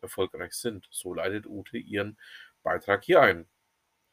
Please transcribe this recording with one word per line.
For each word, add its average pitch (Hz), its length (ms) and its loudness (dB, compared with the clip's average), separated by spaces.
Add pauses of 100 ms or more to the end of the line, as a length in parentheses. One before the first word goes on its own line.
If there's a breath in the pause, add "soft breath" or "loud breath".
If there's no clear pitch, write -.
erfolgreich - 520 -6
sind. - 380 -8
So - 220 -10
leitet 95 340 -4
Ute 104 300 -12
ihren 104 400 -6 (440 loud breath)
Beitrag 87 440 0
hier 170 160 8
ein. 90 260 4 (640)